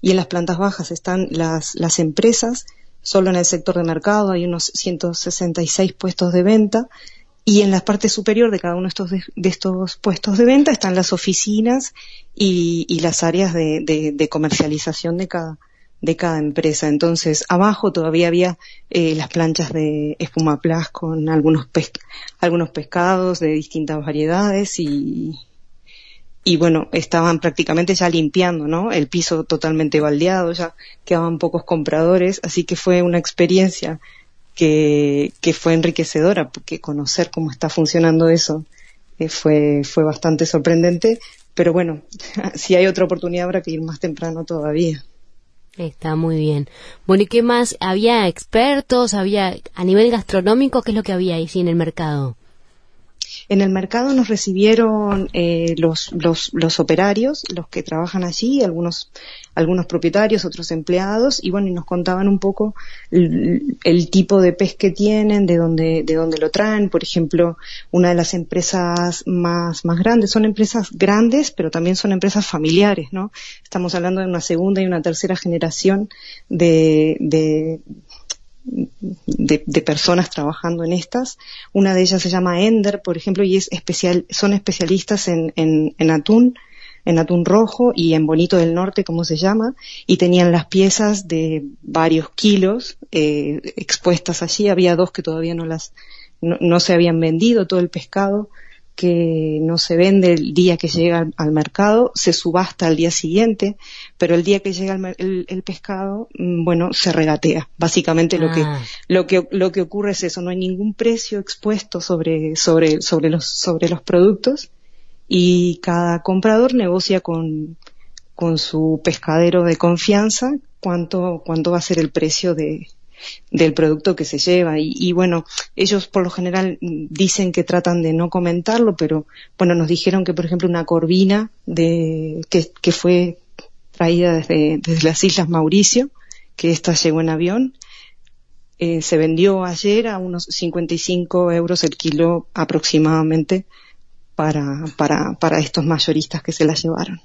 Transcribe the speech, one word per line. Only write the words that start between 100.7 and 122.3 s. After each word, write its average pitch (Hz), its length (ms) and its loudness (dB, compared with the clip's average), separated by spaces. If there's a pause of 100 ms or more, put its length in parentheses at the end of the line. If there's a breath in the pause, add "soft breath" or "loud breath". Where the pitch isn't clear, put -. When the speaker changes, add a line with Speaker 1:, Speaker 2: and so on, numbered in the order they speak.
Speaker 1:
que 165 120 -4
llega 170 320 2
al, 160 180 -4
al 151 140 0
mercado, 208 640 2
se - 180 0
subasta 180 540 -2
al 160 80 4
día 165 160 0
siguiente, 202 640 0 (400 loud breath)
pero 170 160 2
el 175 100 2
día 196 180 2
que 196 120 -4
llega 190 200 -4
el 190 60 -4
mer-, 185 200 -8
el, 185 300 -4
el 185 120 -8
pescado, 196 720 -8
mm, 175 300 -2
bueno, 170 280 2
se - 200 0
regatea. 156 640 0
Básicamente 165 640 0
lo 160 120 2
que, 160 120 2
Speaker 2:
Ah. 147 180 -4 (260 loud breath)
Speaker 1:
lo 180 200 2
que, 180 240 2
lo 185 200 0
que 190 100 -2
ocurre 202 320 -4
es 185 100 -6
eso, 180 180 -6
no 180 80 -6
hay 180 80 -6
ningún 185 380 -4
precio 226 420 -2
expuesto 202 640 -6
sobre, 160 540 -2
sobre, 165 480 4
sobre 160 260 2
los, 160 160 -2
sobre 170 420 -2
los 170 140 -2
productos, 196 720 2 (560)
y 180 560 2
cada 170 400 0
comprador 220 500 2
negocia 190 460 0
con, 160 580 -6 (560 soft breath)
con 165 240 -2
su 160 460 -2
pescadero 170 600 2
de 170 120 2
confianza 208 800 0 (260)
cuánto, 175 640 -4
cuánto 165 240 -2
va 175 80 0
a 170 40 -2
ser 170 180 -2
el 160 120 -2
precio 160 440 -2